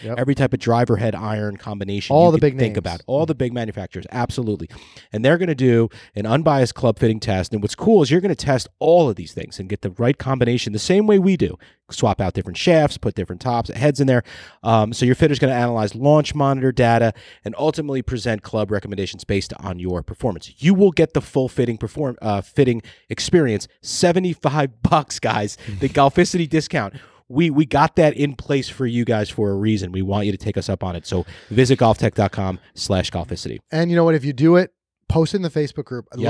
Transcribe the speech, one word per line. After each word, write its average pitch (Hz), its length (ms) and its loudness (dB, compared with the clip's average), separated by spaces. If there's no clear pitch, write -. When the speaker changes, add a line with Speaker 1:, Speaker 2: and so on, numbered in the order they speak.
Speaker 1:
Yep. 117 140 -8
Speaker 2:
every 131 180 0
type 135 180 0
of - 60 -2
driver 117 380 0
head, 107 180 -4
iron 107 420 -6
combination 101 580 -4
Speaker 1:
All 170 120 8
Speaker 2:
you 170 60 6
Speaker 1:
the - 40 4
Speaker 2:
could 151 40 2
Speaker 1:
big 147 180 4
Speaker 2:
think 110 160 0
Speaker 1:
names. - 20 -2
Speaker 2:
about. 85 300 -6
All 143 180 0
the 156 100 -2
big 123 160 -4
manufacturers, 104 600 -10
absolutely. 117 580 -4
And 110 140 -2
they're 160 120 6
gonna 165 180 -2
do 117 340 4
an 104 120 -4
unbiased 139 480 2
club 117 240 0
fitting 110 200 2
test. 92 320 -2
And 104 120 -4
what's 104 100 -4
cool 202 300 4
is 120 80 0
you're 175 100 4
gonna 196 140 -2
test 135 320 -2
all 160 300 4
of 95 60 -2
these 82 180 -14
things - 260 -12
and 92 100 -10
get 101 120 -8
the 101 100 -6
right 120 260 0
combination 123 560 -2
the 107 60 -2
same 202 280 2
way 208 100 6
we 190 200 4
do. 87 200 -2
Swap 104 320 -2
out 92 120 -2
different 95 240 -8
shafts, 160 400 2
put - 180 -6
different 90 260 -8
tops, 117 300 -4
heads 135 300 0
in 135 40 2
there. 123 160 4
Um, 110 320 2
so 123 120 -2
your 127 100 4
fitter's 147 240 2
gonna 135 140 2
analyze 120 420 -2
launch 143 400 2
monitor 135 360 0
data 117 420 2
and 113 120 -10
ultimately 143 460 -2
present 113 400 -4
club 107 260 -4
recommendations 98 540 -6
based 98 360 -4
on 90 200 -8
your 90 240 -4
performance. - 580 -8
You 170 140 4
will 190 160 6
get 160 240 0
the 143 60 -2
full 131 280 -2
fitting 120 280 -2
perform-, 127 440 -6
uh, 101 200 -2
fitting 123 400 0
experience, 131 580 0
seventy-five 160 1000 -2
bucks, - 360 0
guys, 110 380 -4
the 135 100 -2
Speaker 1:
<laughs> - 80 -4
Speaker 2:
Golficity 170 500 2
discount. 143 460 -4
We, 156 200 2
we 147 160 2
got 147 320 0
that 156 160 4
in 143 220 -4
place 139 340 -4
for - 160 -6
you 120 180 -2
guys 110 260 -2
for 107 200 -2
a 98 60 -2
reason. 98 360 0
We 95 100 -4
want 101 260 -2
you 104 40 0
to 95 60 -4
take - 200 -6
us 98 120 -6
up 95 140 -4
on 90 120 -6
it. 85 120 -12
So 90 180 -2
visit 123 300 4
golftech 113 340 2
dot 98 180 0
com 92 280 -6
slash - 380 -4
golficity. 85 480 -8
Speaker 1:
And 170 180 -2
you 175 80 2
know 165 80 4
what? 165 100 4
If 131 80 -2
you 143 80 -4
do 151 240 6
it, 180 160 4
post 165 240 0
it 208 40 0
in 190 40 -2
the 170 80 -4
Facebook 151 360 -6
group. 120 280 -12
I'd 123 60 -10
love 117 100 -4